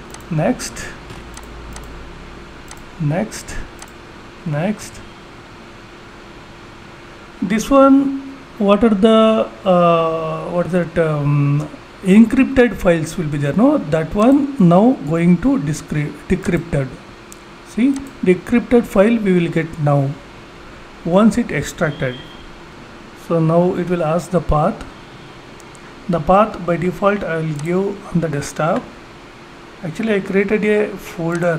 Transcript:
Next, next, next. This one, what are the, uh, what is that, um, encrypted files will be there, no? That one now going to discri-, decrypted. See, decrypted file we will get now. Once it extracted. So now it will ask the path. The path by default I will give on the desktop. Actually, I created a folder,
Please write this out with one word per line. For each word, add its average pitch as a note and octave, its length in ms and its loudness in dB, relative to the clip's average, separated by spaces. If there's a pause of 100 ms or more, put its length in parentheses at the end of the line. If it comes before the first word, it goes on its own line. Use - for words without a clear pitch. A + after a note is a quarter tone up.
(300)
Next, - 560 -4 (2250)
next, E3 560 -6 (880)
next. E3 560 -6 (2500)
This G#3+ 280 -2
one, C#4 500 6 (380)
what G3+ 240 4
are A#3 60 4
the, A3 600 4 (160)
uh, E3 840 0
what F3 160 -2
is D#3+ 60 -6
that, F3 260 -2
um, D3 720 0 (340)
encrypted A#3 720 4
files E3+ 440 0
will E3 80 -4
be D3 120 -4
there, C#3+ 140 -2
no? C4 240 4
That D#3+ 380 -4
one C#4 440 4
now F#3+ 340 6 (160)
going E3+ 340 4
to C4+ 160 2
discri-, D3 540 -4 (160)
decrypted. E3 600 -2 (800)
See, C4 240 0 (320)
decrypted A3+ 600 2
file A3 340 2
we F#3 200 2
will E3 140 0
get D#3+ 280 -4
now. C#3+ 300 0 (960)
Once G#3 320 4
it - 140 -4
extracted. C#3+ 640 -4 (1120)
So E3 140 0
now E3+ 360 2
it F3 120 -4
will F3 140 -2
ask D#3+ 280 -2
the E3+ 100 0
path. D#3 440 0 (1200)
The E3 120 -2
path G3 460 2
by E3+ 100 0
default G3 480 -2
I E3 140 -4
will D#3+ 160 -4
give F#3 600 -4
on E3+ 60 0
the E3 80 -2
desktop. D#3 540 -4 (1000)
Actually, G#3 320 -4
I G3 60 0
created G3+ 440 0
a G#3 320 0
folder, E3+ 640 -2